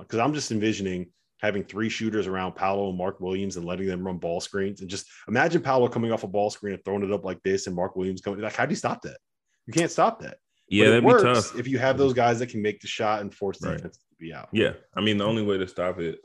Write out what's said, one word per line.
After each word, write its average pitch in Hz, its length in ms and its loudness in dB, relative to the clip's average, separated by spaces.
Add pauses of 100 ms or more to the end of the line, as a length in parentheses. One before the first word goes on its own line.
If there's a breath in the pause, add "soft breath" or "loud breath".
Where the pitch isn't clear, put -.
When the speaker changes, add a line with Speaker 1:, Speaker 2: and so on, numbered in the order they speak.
Speaker 1:
'cause 113 140 -2
I'm 139 140 2
just 143 180 -6
envisioning 98 580 -2 (300)
having 101 240 -2
three 110 240 -4
shooters 107 380 -2
around 92 280 -4
Paolo 98 360 -2
and 92 80 -6
Mark 92 220 -4
Williams 95 360 -4
and 85 80 -8
letting 90 220 -4
them 90 180 -4
run 92 140 -6
ball 87 220 -4
screens. 98 420 -6
And 90 80 -12
just 98 160 -10 (220 loud breath)
imagine 151 340 2
Paolo 131 260 4
coming 117 240 -2
off 107 120 -2
a 104 40 -8
ball 104 220 0
screen 101 240 -6
and 90 100 -12
throwing 101 200 -2
it 95 80 -2
up 92 120 -2
like 92 180 -6
this 95 240 0
and 95 100 -4
Mark 92 200 -2
Williams 92 240 -2
coming. 101 200 -6
Like, 107 160 -6
how 123 100 2
do 147 60 -4
you - 40 0
stop 120 260 -4
that? - 140 -14 (500)
You 117 60 -12
can't 160 180 2
stop 220 300 2
that. - 180 -16 (300)
Speaker 2:
Yeah, 101 160 6
Speaker 1:
But - 20 10
it 110 40 10
Speaker 2:
that'd 117 140 6
be - 20 4
Speaker 1:
works 233 160 10
Speaker 2:
tough. 120 360 4
Speaker 1:
if 120 100 -6
you 131 100 -2
have 131 180 2
those 135 160 4
guys 120 280 2
that 123 100 -2
can 110 100 -6
make 104 200 -2
the 101 80 -12
shot 107 340 -2
and 101 100 -10
force 98 300 -6
Speaker 2:
Right. 80 160 -4
Speaker 1:
defense - 180 -12
to - 220 -20
be 82 160 -14
out. - 180 -16
Speaker 2:
Yeah. 110 200 2 (220)
I 90 60 -4
mean, 107 160 2
the 101 80 0
only 110 180 0
way 101 140 0
to 95 120 -2
stop 92 320 -4
it, 82 240 -6